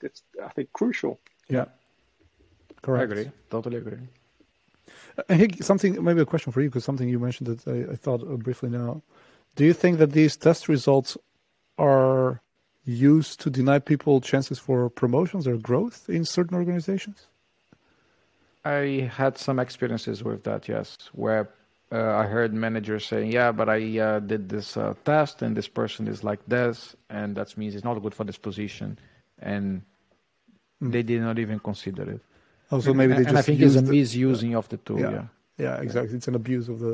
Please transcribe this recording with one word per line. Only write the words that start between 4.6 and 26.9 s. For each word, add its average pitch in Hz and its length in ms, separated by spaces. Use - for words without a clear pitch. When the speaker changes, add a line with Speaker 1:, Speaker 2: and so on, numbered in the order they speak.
Speaker 2:
Uh, - 180
hey, 196 140
something, 190 420
maybe 170 180
a 151 60
question 156 260
for 127 80
you, 143 100
'cause 123 140
something 127 240
you 123 120
mentioned 123 280
that 117 200
I, 123 240
I 120 40
thought 123 260
of 131 200
briefly 123 280
now. 120 320
Do 143 100
you 165 80
think 175 260
that 156 140
these 156 240
test - 320
results 139 480
are 131 640
used 143 580
to 156 80
deny 135 280
people 139 420
chances 135 380
for 123 320
promotions 147 560
or 123 100
growth 123 540
in 170 140
certain 180 320
organizations? 175 720
Speaker 3:
I 143 480
had 135 260
some 135 200
experiences 117 640
with 113 220
that, 107 240
yes, 110 280
where, 110 360
uh, 113 220
I 107 40
heard 113 280
managers 110 500
saying, 107 280
"Yeah, 120 180
but 110 180
I, 110 300
uh, 107 220
did 101 280
this, 104 280
uh, 104 180
test 151 380
and 113 140
this 107 100
person 110 400
is 107 160
like 104 240
this, 120 480